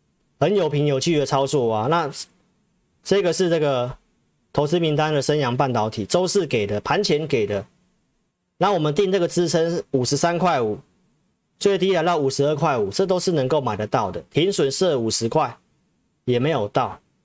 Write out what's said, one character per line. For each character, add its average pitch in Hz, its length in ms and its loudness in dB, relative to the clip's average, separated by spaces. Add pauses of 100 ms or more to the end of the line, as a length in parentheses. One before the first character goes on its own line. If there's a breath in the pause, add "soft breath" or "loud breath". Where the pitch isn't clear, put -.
(400)
很 185 160 2
有 160 140 2
凭 147 160 0
有 139 120 2
据 156 200 0
的 135 80 0
操 139 200 0
作 127 240 0
啊。 110 180 0
那 160 220 0 (920)
这 196 160 2
个 175 100 2
是 170 200 0
这 165 100 2
个 131 380 -2 (560)
投 147 120 2
资 170 140 0
名 156 160 0
单 156 160 0
的 143 80 0
升 147 160 0
阳 127 180 0
半 135 160 0
导 110 200 0
体， 104 160 -6
周 180 200 0
四 180 200 0
给 113 200 0
的， 104 140 -2
盘 190 240 -2
前 156 220 0
给 117 200 0
的。 101 200 -4 (920)
那 196 160 2
我 185 60 0
们 151 160 0
定 190 180 2
这 196 80 2
个 170 80 2
支 175 180 0
撑 160 240 0
是 170 220 -4
五 127 120 0
十 143 120 0
三 170 200 0
块 165 240 0
五， 107 200 -2 (800)
最 196 180 2
低 190 160 2
来 160 80 2
到 170 160 2
五 139 100 0
十 139 160 0
二 151 120 0
块 147 200 0
五， 101 140 -2
这 190 160 0
都 180 140 0
是 190 100 -2
能 143 160 0
够 147 140 0
买 117 160 -2
得 107 100 -4
到 104 240 -2
的。 87 100 -8 (100)
停 180 220 0
损 151 160 0
设 151 300 0
五 113 100 -2
十 113 200 -2
块， 135 280 -2 (680)
也 120 160 0
没 147 100 0
有 123 160 -2
到。 110 320 -2 (260)